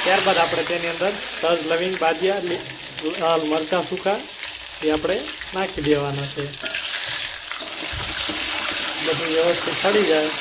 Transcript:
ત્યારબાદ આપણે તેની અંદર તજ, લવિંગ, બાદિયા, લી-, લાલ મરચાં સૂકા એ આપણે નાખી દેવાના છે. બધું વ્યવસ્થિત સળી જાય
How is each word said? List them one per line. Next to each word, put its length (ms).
ત્યારબાદ 340
આપણે 320
તેની 240
અંદર 200
તજ, 180
લવિંગ, 300
બાદિયા, 500
લી-, 160
લાલ 320
મરચાં 380
સૂકા 300
એ 60
આપણે 240
નાખી 320
દેવાના 480
છે. 100
બધું 300
વ્યવસ્થિત 480
સળી 280
જાય 200